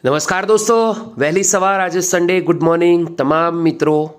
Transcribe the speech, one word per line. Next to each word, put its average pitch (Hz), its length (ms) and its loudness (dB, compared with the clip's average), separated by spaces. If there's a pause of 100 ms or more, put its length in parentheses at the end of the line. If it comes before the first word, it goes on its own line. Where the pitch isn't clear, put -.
નમસ્કાર 151 420 -2
દોસ્તો, 214 300 2 (420)
વહેલી 165 300 0
સવાર, 190 320 0
આજે 180 220 -2
સન્ડે, 180 400 0
ગુડ 170 220 -2
મોર્નિંગ 170 400 2 (120)
તમામ 165 480 0
મિત્રો. 156 300 0 (260)